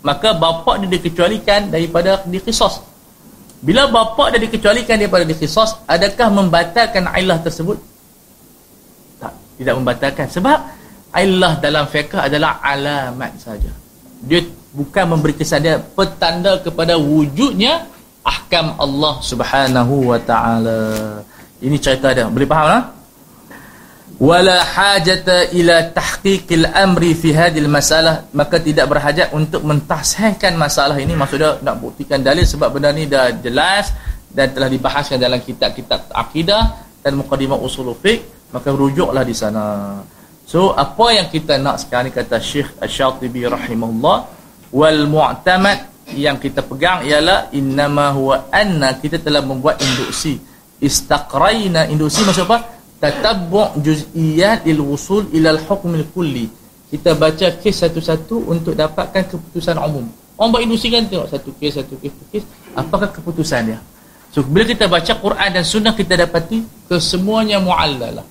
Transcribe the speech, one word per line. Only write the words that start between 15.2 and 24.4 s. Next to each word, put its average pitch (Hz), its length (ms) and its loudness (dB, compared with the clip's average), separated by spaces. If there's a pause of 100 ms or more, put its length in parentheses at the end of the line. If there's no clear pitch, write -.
kesan, 151 240 -2
dia 156 160 2
petanda 185 840 -2
kepada 165 360 0
wujudnya 180 880 2 (400)
ahkam - 560 -2
Allah 143 400 0
Subhanahu 127 880 2
wa 120 120 2
taala. 113 1000 0 (400)
Ini 139 160 0
cerita 131 400 2
dia. 120 100 0
Boleh 123 220 0
faham, 156 240 4
lah? 247 100 4 (1300)
"Wala 175 480 6